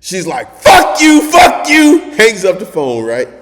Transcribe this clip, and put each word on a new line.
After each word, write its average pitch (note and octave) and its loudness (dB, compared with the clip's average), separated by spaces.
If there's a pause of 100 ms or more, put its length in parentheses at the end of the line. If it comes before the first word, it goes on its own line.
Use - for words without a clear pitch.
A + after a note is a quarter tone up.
She's - -8
like, - -10
Fuck - 0
you, D#4 2
fuck F4 2
you. D4+ 2
Hangs G#3+ 0
up F#3 0
the G#3 -10
phone, B2+ -4
right? A#2+ -4 (140)